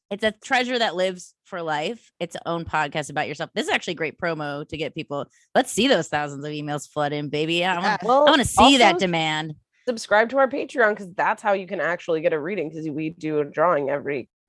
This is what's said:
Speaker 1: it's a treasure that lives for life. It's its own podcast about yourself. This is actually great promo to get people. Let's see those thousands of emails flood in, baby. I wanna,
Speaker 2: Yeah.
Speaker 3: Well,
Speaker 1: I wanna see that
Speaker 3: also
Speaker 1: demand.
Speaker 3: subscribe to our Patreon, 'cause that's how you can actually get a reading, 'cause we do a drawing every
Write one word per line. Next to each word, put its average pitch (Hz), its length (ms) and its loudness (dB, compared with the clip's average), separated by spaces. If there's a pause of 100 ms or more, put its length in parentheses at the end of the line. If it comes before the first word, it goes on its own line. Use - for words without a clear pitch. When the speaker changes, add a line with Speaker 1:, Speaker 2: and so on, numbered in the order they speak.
(100)
Speaker 1:
it's 202 120 -6
a 214 100 0
treasure 247 460 -2
that 202 160 0
lives 185 400 -4 (100)
for 175 180 -10
life. 160 580 -6
It's 170 140 -8
its - 100 -12
own 170 220 -4
podcast 151 420 -2
about 147 180 -4
yourself. 139 280 -8
This 240 120 -2
is 415 60 -2
actually 185 220 -2
great 156 240 -6
promo 151 500 -6
to 165 80 -10
get 147 180 -8
people. 143 360 -8 (240)
Let's 254 180 0
see 233 160 0
those 185 200 0
thousands 143 360 -6
of 151 60 -8
emails 147 360 -6
flood 147 280 -4
in, 147 160 -6
baby. 160 340 -2
I 185 120 0
wanna, 175 100 -4
Speaker 2:
Yeah. 208 160 0
Speaker 3:
Well, 269 260 6
Speaker 1:
I - 20 10
wanna 285 140 6
see 262 320 8
that 233 180 8
Speaker 3:
also 202 120 0
Speaker 1:
demand. 160 480 -2 (340)
Speaker 3:
subscribe 226 420 2
to 262 60 -4
our 269 120 4
Patreon, 226 460 0
'cause 202 200 -10
that's 185 280 -2
how 208 120 2
you 190 120 -4
can 180 140 -6
actually 165 400 -2
get 165 140 0
a 156 40 0
reading, 160 320 -4
'cause 160 160 -10
we 156 240 -4
do 156 280 -4
a 147 80 0
drawing 147 420 2
every 135 400 -4 (200)